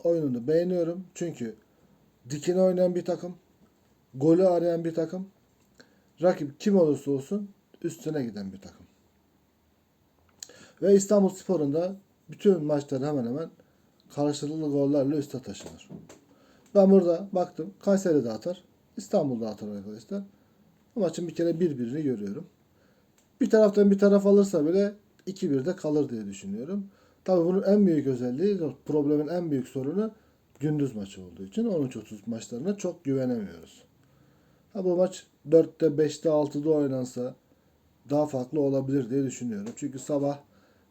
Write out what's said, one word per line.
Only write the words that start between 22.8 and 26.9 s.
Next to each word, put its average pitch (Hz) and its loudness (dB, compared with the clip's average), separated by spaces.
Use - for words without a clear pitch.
Bir 220 0
taraftan 208 6
bir 196 4
taraf 202 6
alırsa 196 4
bile 196 2
iki 185 -4
bir 131 0
de 175 -2
kalır 151 -2
diye 110 -8
düşünüyorum. 113 -8